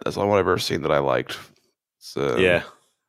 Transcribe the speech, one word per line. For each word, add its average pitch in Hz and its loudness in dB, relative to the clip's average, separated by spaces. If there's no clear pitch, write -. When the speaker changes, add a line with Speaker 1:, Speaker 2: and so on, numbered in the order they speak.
Speaker 1:
That's - -4
the 92 -4
only 101 0
one 101 4
I've 95 4
ever 90 2
seen 82 -4
that 76 0
I 73 4
liked. 65 -2
So 65 -4
Speaker 2:
Yeah. 87 2